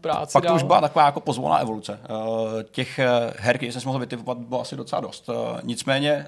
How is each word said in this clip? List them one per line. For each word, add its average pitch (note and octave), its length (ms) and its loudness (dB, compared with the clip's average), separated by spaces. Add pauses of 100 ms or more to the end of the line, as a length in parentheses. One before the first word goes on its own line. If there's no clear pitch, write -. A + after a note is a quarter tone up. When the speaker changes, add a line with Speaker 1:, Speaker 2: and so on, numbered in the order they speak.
Speaker 1:
práci D3+ 320 -2
Speaker 2:
Pak C#3 100 8
to E3+ 40 0
Speaker 1:
dál? E3 80 4
Speaker 2:
už D3 80 2
byla C#3+ 180 6
taková D3+ 240 4
jako C#3+ 140 2
pozvolná C#3+ 380 0
evoluce. G#2+ 460 -4
Eh, A2 600 -4
těch, - 360 -6
eh, B2 400 2
her, A#2+ 180 2
které A#2+ 140 -6
jsem B2 100 -8
si A#2+ 60 -8
mohl C3 120 -2
vytipovat, B2 380 -6
bylo A#2+ 240 -4
asi A#2+ 140 -8
docela C3 260 -6
dost. - 280 -12
Eh, A#2 340 -4
nicméně, C3+ 480 0 (160)